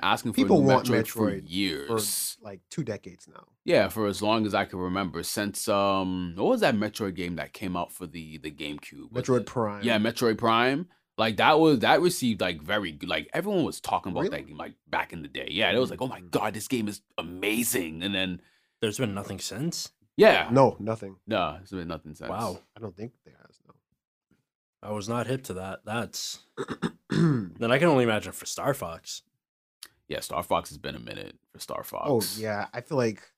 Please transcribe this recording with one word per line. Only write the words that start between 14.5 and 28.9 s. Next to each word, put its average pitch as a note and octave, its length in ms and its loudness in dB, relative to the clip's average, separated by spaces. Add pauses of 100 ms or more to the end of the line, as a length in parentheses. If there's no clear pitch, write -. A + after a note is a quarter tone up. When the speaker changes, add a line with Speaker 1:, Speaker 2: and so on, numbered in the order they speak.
Speaker 1:
like, - 160 -12 (140)
back - 260 -4
in E2+ 100 -12
the D2 60 -12
day. C2 200 -10
Yeah, F2+ 220 2
it A2 80 2
was B2+ 100 0
like, - 120 -10
"Oh C3 60 -2
my G2+ 120 -10
Speaker 2:
Mm-hmm. F2+ 100 -20
Speaker 1:
God, G#2+ 240 0
this G#2 140 -8
game A2+ 200 -2
is G#2 140 -8 (160)
amazing." F#2 880 -4
And G2 100 -4
then F#2 280 -2 (400)
Speaker 3:
There's G#2+ 180 -2
been G#2+ 160 -2
nothing G2 240 -8
since? C#3 520 -6 (260)
Speaker 1:
Yeah. A2+ 340 8
Speaker 2:
No, B2 280 8
nothing. G#2 360 -6 (100)
Speaker 1:
No, F2+ 320 0
there's F#2 140 -20
been F2+ 160 -6
nothing D#2 280 -10
since. D2+ 140 -10
Speaker 3:
Wow. G2+ 300 -4 (160)
Speaker 2:
I G#2+ 40 -20
don't G#2 180 -12
think A2 160 -12 (100)
there D2 120 -20 (100)
has, - 100 -20 (120)
no. - 60 -20 (1120)
Speaker 3:
I G2+ 80 -10
was G#2 180 -6
not A#2 180 -2
hip C3 180 -4
to - 100 -10
that. F#2 300 -10
That's - 540 -6 (180)
Speaker 2:
<clears throat> - 520 -8
Speaker 3:
Then A#2 640 2
I C3 80 6
can E3+ 80 6
only C3+ 160 6
imagine G#2 280 0
for - 140 -14
Star A#2+ 280 -2
Fox. - 500 -10 (840)